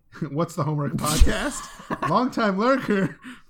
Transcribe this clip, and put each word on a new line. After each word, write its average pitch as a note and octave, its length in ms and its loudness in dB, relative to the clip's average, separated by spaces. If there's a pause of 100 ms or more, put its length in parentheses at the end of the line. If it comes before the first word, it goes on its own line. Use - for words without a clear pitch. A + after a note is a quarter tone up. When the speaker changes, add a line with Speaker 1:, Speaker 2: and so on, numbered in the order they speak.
(120)
Speaker 1:
<laughs> D3+ 180 -8
What's D#3+ 240 -4
the D#3+ 100 -2
Homework D3 300 -2
Podcast? G3 640 2 (420)
Speaker 2:
<laughs> F#4 60 -2
Speaker 1:
Longtime G#3+ 500 2
lurker, A3 580 0 (320)